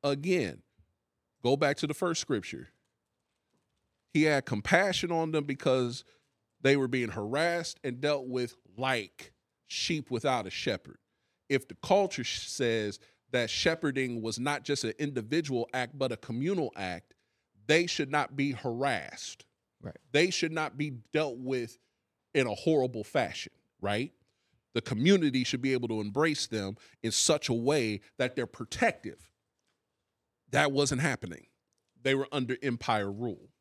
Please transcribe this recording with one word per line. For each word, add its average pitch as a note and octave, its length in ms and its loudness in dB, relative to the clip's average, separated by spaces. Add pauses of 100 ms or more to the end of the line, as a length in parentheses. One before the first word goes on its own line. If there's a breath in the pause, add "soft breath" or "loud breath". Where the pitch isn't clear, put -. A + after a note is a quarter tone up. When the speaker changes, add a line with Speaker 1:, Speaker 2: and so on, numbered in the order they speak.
Speaker 1:
Again, C#3+ 580 0 (800)
go B2 140 6
back C#3+ 200 2
to E3 100 -2
the D3 60 -2
first E3+ 280 -2
scripture. - 480 -4 (1400)
He D3+ 100 6
had D3 220 4
compassion F3 680 2
on E3 200 -2
them D3+ 120 0
because C3 640 0 (560 soft breath)
they C#3 160 6
were C3+ 100 2
being A#2+ 220 -2
harassed D3+ 760 -2
and B2 160 -6
dealt C#3+ 280 0
with B2 280 -4 (220)
like B2 560 -2 (340)
sheep - 420 -4
without A#2+ 380 0
a - 20 -8
shepherd. - 480 -6 (520)
If C3+ 180 0
the - 160 -16
culture F#3+ 400 2
sh-, - 240 -6
says A2+ 520 0 (320 soft breath)
that A#2 180 0
shepherding C3 720 0
was A2 180 -4
not C#3+ 240 -2
just C#3+ 220 -2
an A2 140 -2
individual C3+ 760 -2
act, B2+ 260 -4
but B2+ 140 0
a G#2+ 40 -6
communal C#3 600 -2
act, F2+ 360 -8 (540)
they E3+ 200 6
should C#3+ 220 -2
not C#3 280 0
be C#3+ 160 2
harassed. A#2+ 920 -4 (360)
Speaker 2:
Right. - 160 -14 (160)
Speaker 1:
They E3 160 6
should D#3+ 240 -2
not D3+ 240 -6
be D3 140 -4 (200)
dealt D3 260 0
with B2+ 400 -4 (560)
in C3 140 4
a G#2 80 -2
horrible B2+ 480 2
fashion, - 480 -2 (300)
right? G#2 320 -2 (600)
The A#2 80 0
community C#3 600 4
should B2 180 -2
be C3 120 2
able A#2+ 160 -2
to A2 100 0
embrace C#3 480 0
them G2+ 300 -4 (260 loud breath)
in A2+ 80 0
such - 380 2
a B2 40 2
way A#2 460 2 (180 soft breath)
that B2+ 200 0
they're B2 100 -2
protective. - 840 -4 (1200)
That C#3+ 200 4
wasn't C#3 300 2
happening. A2+ 460 -4 (540)
They C3+ 140 2
were C3+ 160 -2
under C3 320 -2
empire A2+ 480 0
rule. G#2+ 380 -8 (120)